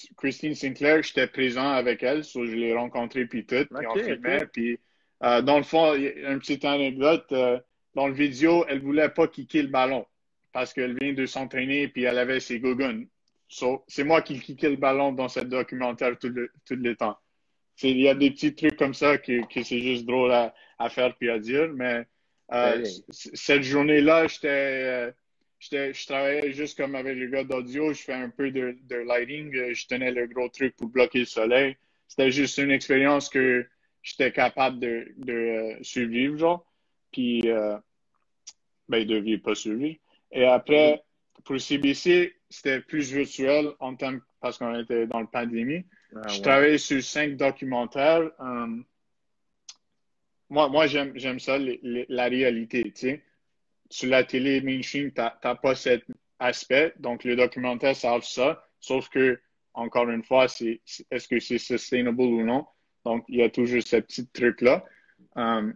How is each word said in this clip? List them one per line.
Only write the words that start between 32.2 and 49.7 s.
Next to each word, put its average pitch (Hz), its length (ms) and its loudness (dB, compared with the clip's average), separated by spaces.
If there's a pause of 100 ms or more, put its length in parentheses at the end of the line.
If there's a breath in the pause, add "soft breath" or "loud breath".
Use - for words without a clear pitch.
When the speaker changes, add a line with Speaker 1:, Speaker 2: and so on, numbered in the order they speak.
Speaker 1:
juste 135 260 0
une 143 140 0
expérience 139 580 2
que 127 360 2 (360)
j'étais - 320 -2
capable 131 460 0
de, 120 380 -6
de, 127 160 -8
euh, 113 500 -2
survivre, 123 540 -2
genre. 170 280 0 (480)
Puis, 120 320 0
euh, 107 320 0 (1120)
ben, 113 160 2
de 110 120 0
vivre, 104 240 -2
pas 107 140 -2
survivre. 127 440 -4 (340)
Et 127 120 4
après, 151 500 6
Speaker 2:
Mhm. - 500 -16
Speaker 1:
pour 131 160 -4
C 143 160 -2
B 139 160 2
C, 175 400 2 (160)
c'était 135 300 -4
plus 139 320 -6
virtuel 139 680 0
en 131 160 -10
termes, 131 260 -6 (180)
parce 123 180 -6
qu'on 117 220 -4
était 117 260 -2
dans 117 140 -4
la 110 80 -6
pandémie. 120 580 -4 (300 soft breath)
Speaker 2:
Ah, 110 140 -12
Speaker 1:
Je 101 60 -6
Speaker 2:
ouais. 101 60 -8
Speaker 1:
travaillais 143 360 6
sur 139 260 -2
cinq 147 320 -4
documentaires. 135 1040 0
Euh, 120 420 -8 (1700)